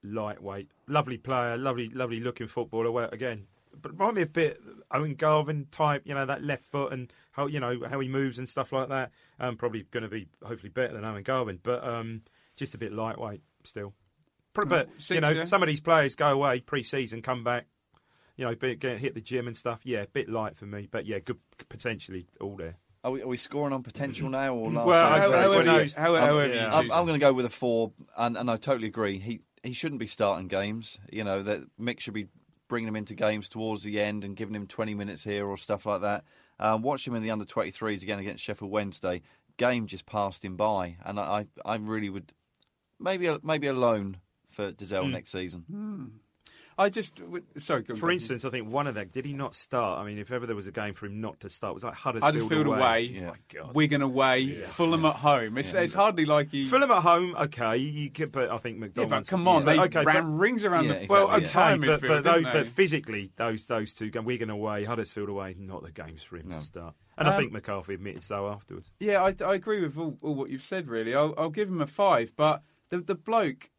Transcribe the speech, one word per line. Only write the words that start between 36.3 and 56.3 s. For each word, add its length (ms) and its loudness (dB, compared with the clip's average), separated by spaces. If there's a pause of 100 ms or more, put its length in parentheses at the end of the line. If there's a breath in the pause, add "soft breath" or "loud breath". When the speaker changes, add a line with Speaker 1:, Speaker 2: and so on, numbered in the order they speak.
Speaker 3:
Um, 220 2
watched 260 -4
him 80 -6
in 80 -4
the 80 -4
under 140 -4
twenty-threes 580 -4
again 160 -4
against 240 -8
Sheffield 280 -8
Wednesday. 500 -4 (340 soft breath)
Game 320 0
just 180 -14
passed 380 -4
him 140 -10
by, 480 0
and 160 -8
I, 240 -2 (180)
I, 100 -4
I 40 0
really 320 -4
would 240 -12 (640)
maybe 280 -2
a, 160 0
maybe 240 0
a 60 0
loan 440 2 (320)
for 240 -6
Dizelle 300 -4
Speaker 1:
Hmm. 80 -2
Speaker 3:
next 200 -10
season. 400 -8
Speaker 2:
Hmm. 320 -10 (760 loud breath)
I 120 4
just 260 -6
w-, 260 -12 (160)
sorry. 260 -2
Go 100 -8
on, 40 -8
Speaker 1:
For 40 -6
Speaker 2:
go 60 0
on. 80 2
Speaker 1:
instance, 280 -4
I 60 -4
think 200 -6
one 160 0
of 100 -4
them, 140 -6
did 140 -6
he 80 -6
not 240 -6
start? 420 -2
I 80 -6
mean, 120 -8
if 120 -10
ever 160 -4
there 120 -4
was 100 -10
a 60 -12
game 200 -4
for 120 -12
him 160 -8
not 180 -8
to 100 -14
start, 220 -8
it 40 -8
was 100 -12
like 80 -6
Huddersfield 420 2
Speaker 2:
Huddersfield 320 2
Speaker 1:
away. 120 2
Speaker 2:
away, 240 6
Speaker 3:
Yeah. 180 -6
Speaker 1:
Oh 100 -8
my 60 -16 (260)
God. 120 -8
Speaker 2:
Wigan 260 4
away, 380 4
Speaker 1:
Yeah. 260 -4
Speaker 2:
Fulham 400 2
at 100 6
home. 420 4
It's, 160 -2
Speaker 3:
Yeah. 60 2
Speaker 2:
it's 140 2
hardly 320 4
like 260 4